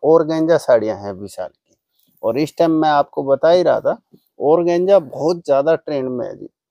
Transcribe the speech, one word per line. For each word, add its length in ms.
ऑर्गेन्जा 520
साड़ियाँ 400
हैं 160
विशाल 340
की। 280
और 160
इस 200
टाइम 220
मैं 100
आपको 360
बता 240
ही 120
रहा 180
था, 200
ऑर्गेन्जा 640
बहुत 380
ज़्यादा 320
ट्रेंड 340
में 160
है 100
जी। 120